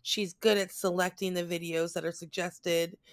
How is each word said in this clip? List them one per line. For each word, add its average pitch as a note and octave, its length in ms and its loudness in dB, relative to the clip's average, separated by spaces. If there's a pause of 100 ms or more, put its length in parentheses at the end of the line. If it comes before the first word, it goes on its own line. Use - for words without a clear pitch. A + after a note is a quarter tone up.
she's G3 300 -2
good G#3+ 260 4
at F#3 120 -2
selecting F#3 640 0
the F3 100 0
videos E3+ 480 -2
that D#3+ 120 -4
are E3 80 -2
suggested E3+ 840 -2 (160)